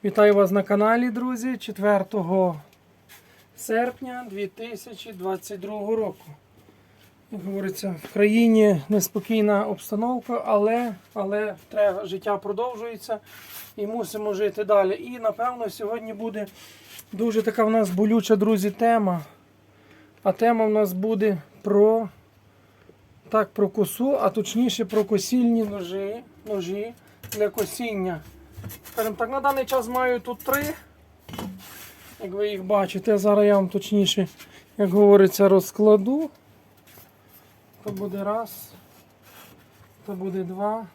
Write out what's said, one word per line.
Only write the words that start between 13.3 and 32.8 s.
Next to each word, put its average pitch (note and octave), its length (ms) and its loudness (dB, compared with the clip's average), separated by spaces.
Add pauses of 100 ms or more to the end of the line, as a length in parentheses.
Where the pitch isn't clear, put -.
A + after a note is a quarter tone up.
і G#3 100 -6
мусимо G#3+ 480 -6
жити G3+ 300 -2
далі. G3+ 380 2
І, B3 160 -12
напевно, A3+ 520 -4
сьогодні A3 420 -8
буде G#3 340 -8 (680)
дуже A3 300 -2
така A3 220 0
в G#3+ 60 2
нас A3 200 2
болюча, G#3+ 460 2
друзі, G3+ 340 2
тема. G#3 500 0 (1000)
А G3 100 0
тема A3+ 340 2
в G#3+ 40 2
нас G#3+ 220 2
буде G3+ 460 0 (240)
про... G#3 460 4 (1200)
Так, G#3+ 220 0
про G3+ 180 0
косу, A3+ 480 0
а - 140 0
точніше A3+ 540 -2
про G#3 200 0
косільні A3+ 600 0
ножі, G3 580 -8 (240)
ножі G#3 480 -6 (380)
для G#3 160 0
косіння. G3 720 -6 (720)
Скажімо A3 260 -4
так, A#3 120 -4
на C4+ 100 -4
даний C4+ 240 0
час A#3+ 240 -2
маю B3 320 -2
тут A#3+ 180 -10
три. C#4+ 360 -4 (1500)
Як F#3+ 100 -10
ви G#3 160 -2
їх G3 160 -6
бачите, G3 540 2